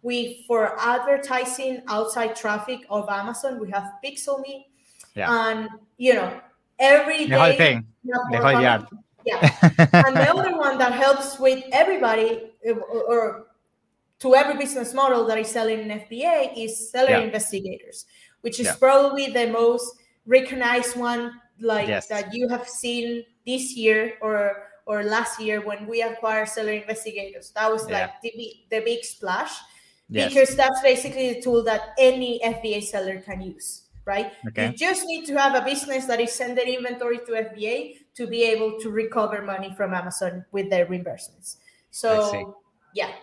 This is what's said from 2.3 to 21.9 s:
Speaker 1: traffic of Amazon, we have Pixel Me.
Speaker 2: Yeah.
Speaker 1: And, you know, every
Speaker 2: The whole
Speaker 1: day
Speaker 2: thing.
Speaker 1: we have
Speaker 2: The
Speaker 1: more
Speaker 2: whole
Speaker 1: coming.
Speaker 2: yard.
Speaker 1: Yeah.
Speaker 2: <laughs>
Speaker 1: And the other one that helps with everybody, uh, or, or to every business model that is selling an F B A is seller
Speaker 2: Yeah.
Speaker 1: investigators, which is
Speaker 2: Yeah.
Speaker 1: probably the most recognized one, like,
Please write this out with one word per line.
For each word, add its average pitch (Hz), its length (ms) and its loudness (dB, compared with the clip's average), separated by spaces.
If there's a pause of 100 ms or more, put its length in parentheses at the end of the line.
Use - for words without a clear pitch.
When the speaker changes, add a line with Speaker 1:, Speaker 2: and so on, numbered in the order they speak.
Speaker 1:
traffic 220 360 -4 (180)
of 202 60 -2 (180)
Amazon, 240 420 -6
we 196 120 -8
have 196 100 -4 (180)
Pixel 277 420 -6
Me. 277 80 -12 (680)
Speaker 2:
Yeah. 196 100 0 (100)
Speaker 1:
And, 220 220 -2 (440)
you 254 120 8
know, 185 120 -2 (640)
every 294 340 4
Speaker 2:
The 135 120 4
whole 165 120 8
Speaker 1:
day 175 120 2
Speaker 2:
thing. 131 140 4 (260)
Speaker 1:
we 247 120 -10
have - 160 -2
Speaker 2:
The 117 60 0
Speaker 1:
more 117 80 2
Speaker 2:
whole 139 120 6
Speaker 1:
coming. 131 100 6
Speaker 2:
yard. 110 160 4 (480)
Speaker 1:
Yeah. - 100 -2 (580)
Speaker 2:
<laughs> 165 60 8
Speaker 1:
And 262 100 4
the 294 200 6
other 370 180 0 (140)
one 262 160 0
that 247 100 2 (120)
helps 277 220 4 (180)
with 262 140 4 (220)
everybody, 233 480 2 (380)
uh, 233 40 0 (220)
or, 226 80 -4 (120)
or 233 80 2 (1000)
to 262 40 0 (140)
every 285 220 2
business 247 380 -6
model 254 280 4
that 220 140 0
is 220 140 -6
selling 220 280 0
an 214 60 -8
F 214 180 -10
B 240 140 -8 (120)
A - 20 2 (260)
is 220 80 -6 (220)
seller 254 240 4
Speaker 2:
Yeah. 220 120 0
Speaker 1:
investigators, 190 680 -8 (460)
which 233 200 -6
is 202 40 0
Speaker 2:
Yeah. - 180 -4
Speaker 1:
probably 277 400 6 (140)
the 233 80 2 (140)
most 240 260 2 (380)
recognized 247 680 2
one, 240 280 -2 (360)
like, 214 360 -2